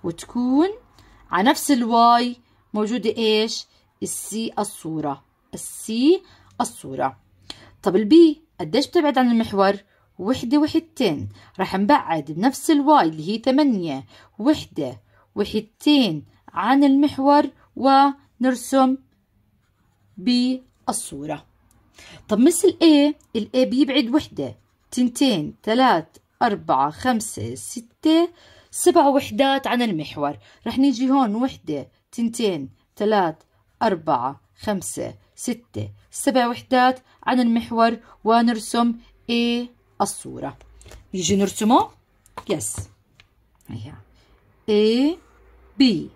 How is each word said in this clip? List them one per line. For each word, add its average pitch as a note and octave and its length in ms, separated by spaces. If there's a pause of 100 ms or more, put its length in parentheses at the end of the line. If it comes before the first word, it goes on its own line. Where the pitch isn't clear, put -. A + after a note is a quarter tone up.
وتكون B3 640 (600)
على F#3+ 180
نفس C#4 220
الواي A#3+ 640 (360)
موجودة G#3+ 440
إيش؟ A3 480 (380)
السي A3 560
الصورة، D#3 680 (280)
السي C4+ 680 (400)
الصورة. C3+ 680 (560)
طب F#3 120
البي D4+ 460 (180)
قديش C#4 280
بتبعد D4 300
عن B3 140
المحور؟ G3+ 460 (420)
وحدة، B3 380
وحدتين. C#4 720 (300)
رح F#3+ 160
نبعد F3+ 560
بنفس A3+ 400
الواي C#4+ 340
اللي D#3+ 240
هي A3 80
ثمانية، A3 680 (340)
وحدة، G#3 640 (340)
وحدتين G#3+ 880 (280)
عن B3 300
المحور، C#4+ 680 (260)
ونرسم C4+ 1200 (1200)
بالصورة. A#3 1300 (840)
طب G#3 120
مس D#4+ 260
ال F4 60
A، D4+ 440 (200)
ال G#3+ 200
A C4 40
بيبعد B3+ 500
وحدة، - 480 (340)
تنتين، A#3+ 720
تلات، A3 540 (240)
أربعة، D#3+ 480
خمسة، D3+ 680
ستة، D#4+ 760 (420)
سبع E4+ 360
وحدات C4+ 600
عن A#3+ 140
المحور. D3+ 560 (300)
رح A3+ 100
نيجي C4 320
هون C4 260
وحدة، F#3 540 (220)
تنتين، G#3+ 580 (260)
تلات، G3+ 480 (380)
أربعة، D#3 600 (140)
خمسة، - 600 (200)
ستة، - 560 (200)
سبع B3+ 360
وحدات B3+ 520 (240)
عن B3+ 160
المحور، A#3 580 (260)
ونرسم A#3 720 (380)
A A#3+ 340 (360)
الصورة. C#3 560 (560)
نيجي F#3 220
نرسمه. G#3+ 540 (600)
يس. D#3+ 260 (920)
هيها. A#2 340 (680)
A، A#3 480 (640)
B. - 20 (320)